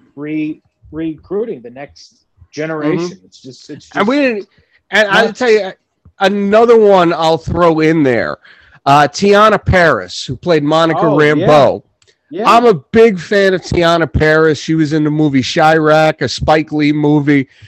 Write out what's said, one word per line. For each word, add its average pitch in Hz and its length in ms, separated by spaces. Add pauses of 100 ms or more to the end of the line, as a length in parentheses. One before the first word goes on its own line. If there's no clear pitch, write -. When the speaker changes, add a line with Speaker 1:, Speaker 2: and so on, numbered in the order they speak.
(160)
Speaker 1:
re-, 151 460 (300)
recruiting 165 680
the 117 80
next - 560 (260)
generation. 160 680
Speaker 2:
Mm-hmm. - 80
Speaker 1:
It's - 160
just, 127 260
it's - 200
just - 100
Speaker 2:
And 202 100
we 269 80
didn't, 247 320 (440)
and 214 160
I'll 214 180
Speaker 1:
nuts. 208 120
Speaker 2:
tell 247 120
you, 196 220 (480)
another 208 580
one 190 340
I'll 160 240
throw 165 440
in 156 220
there. 104 360 (480)
Uh, 143 220
Tiana 202 540
Paris, 143 640
who 131 120
played 160 260
Monica 160 400
Speaker 1:
Oh, 151 180
yeah. 147 140
Speaker 2:
Rambeau. 143 480 (480)
Speaker 1:
Yeah. 190 200
Speaker 2:
I'm 233 140
a 233 80
big 202 480
fan 196 320
of 175 80
Tiana 170 500
Paris. 156 480
She 160 160
was 156 200
in 151 100
the 151 60
movie 151 320
Chi-Raq, 156 800
a 131 80
Spike - 420
Lee 151 220
movie, 147 520 (220)